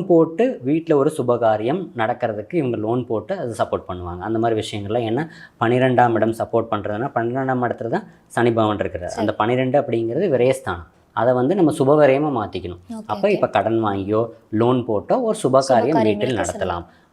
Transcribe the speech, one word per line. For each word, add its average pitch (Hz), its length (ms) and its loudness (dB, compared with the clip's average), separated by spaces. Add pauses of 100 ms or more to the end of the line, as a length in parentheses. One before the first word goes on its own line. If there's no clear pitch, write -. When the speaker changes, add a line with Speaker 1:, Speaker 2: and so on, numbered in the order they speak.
Speaker 1:
போட்டு 165 380 4 (180)
வீட்ல 156 340 0
ஒரு 135 140 2
சுபகாரியம் 120 720 0 (160)
நடக்கிறதுக்கு 113 580 -4
இவங்க 131 220 -2
லோன் 110 280 -2
போட்டு 110 300 -6
அது 131 200 -6
சப்போர்ட் 101 320 -4
பண்ணுவாங்க. 90 340 -10
அந்த 110 180 -4
மாதிரி 113 180 0
விஷயங்கள்லாம், 107 500 -4
ஏன்னா 120 160 -2 (360)
பன்னிரெண்டாம் 123 560 4
இடம் 110 200 0
சப்போர்ட் 110 360 -2
பண்றதுன்னா, 104 420 -4
பன்னிரெண்டாம் 127 520 -2
இடத்துல 113 260 -4
தான் 180 140 -2 (240)
சனி 120 240 2
பகவான் 107 320 0
இருக்கிறார். 87 260 -8
Speaker 2:
சரி. - 100 -8
Speaker 1:
அந்த 104 140 0
பன்னிரெண்டு 127 440 0
அப்படிங்கிறது 120 520 -2
விரயஸ்தானம். 120 560 0 (300)
அதை 117 180 2
வந்து 127 200 2
நம்ம 165 180 4
சுபவிரயமா 143 600 4
மாத்திக்கணும். 90 540 -6
Speaker 2:
ஓகே, 220 200 -14
Speaker 1:
அப்போ 104 200 -2
Speaker 2:
ஓகே. 208 80 2
Speaker 1:
இப்ப 123 140 0
கடன் 113 340 2
வாங்கியோ 101 400 0 (300)
லோன் 120 320 2
போட்டோ 107 360 -2
ஒரு 220 160 -2
சுபகாரியம் 135 300 2
Speaker 2:
சுபகாரியங்களுக்கு 120 420 4 (120)
Speaker 1:
வீட்டில் 127 120 0
Speaker 2:
செலவு. 101 100 -2
Speaker 1:
நடத்தலாம். 87 440 -6 (260)